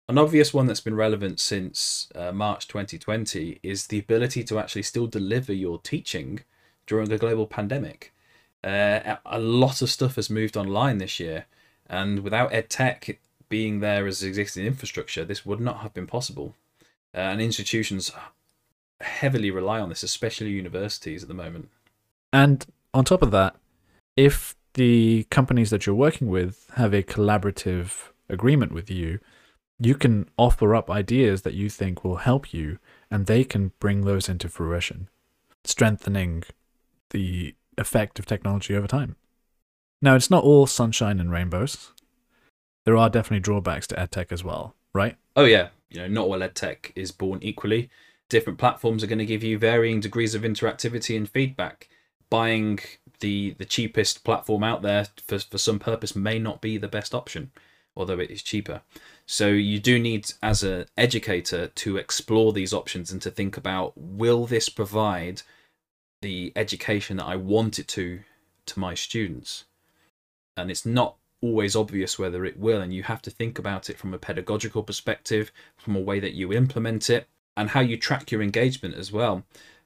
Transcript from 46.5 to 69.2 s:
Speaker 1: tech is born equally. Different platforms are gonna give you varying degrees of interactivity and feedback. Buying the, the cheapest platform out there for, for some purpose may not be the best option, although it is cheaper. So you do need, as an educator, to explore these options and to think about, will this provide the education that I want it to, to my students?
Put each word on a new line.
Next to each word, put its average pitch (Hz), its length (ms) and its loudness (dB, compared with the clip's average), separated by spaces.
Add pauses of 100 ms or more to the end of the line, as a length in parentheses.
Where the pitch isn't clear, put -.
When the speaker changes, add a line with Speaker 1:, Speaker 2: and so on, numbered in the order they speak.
Speaker 1:
tech - 400 -8
is 95 160 -8
born 95 280 -4
equally. 110 480 -2 (400)
Different 117 300 0
platforms 117 440 0
are 110 40 -4
gonna 110 180 -4
give 107 180 -4
you 110 160 -2
varying 113 420 4
degrees 110 340 -2
of 104 80 -4
interactivity 113 760 -2
and 107 140 -4
feedback. - 580 -4 (400)
Buying 110 520 2 (400)
the, 101 380 -2
the 98 60 -10
cheapest - 580 -2
platform 107 400 0
out 110 200 -2
there 104 240 0 (200)
for, 101 120 -4
for - 180 -10
some 101 220 0
purpose 110 360 -4
may 107 240 -2
not 110 220 -6
be 110 160 -4
the 101 120 -6
best 107 260 -6
option, - 380 -10 (440)
although 92 240 -4
it - 100 -6
is 101 120 -12
cheaper. 101 400 -6 (420)
So - 240 0
you 104 300 4
do 120 200 4
need, 117 320 -2 (120)
as 107 200 2
an 90 240 -4 (120)
educator, 92 680 0
to - 280 -4
explore 110 560 2
these 98 220 -2
options 90 360 -6
and 92 120 -10
to 95 80 -6
think 98 260 -4
about, 95 400 -4
will 113 500 2
this 117 220 0
provide 101 760 -2 (800)
the 90 340 -6
education 101 600 -2
that 90 100 -8
I 90 100 -4
want 104 420 2
it 147 100 -10
to, 90 320 -6 (460)
to - 120 -10
my 92 160 -4
students? 85 720 -8 (920)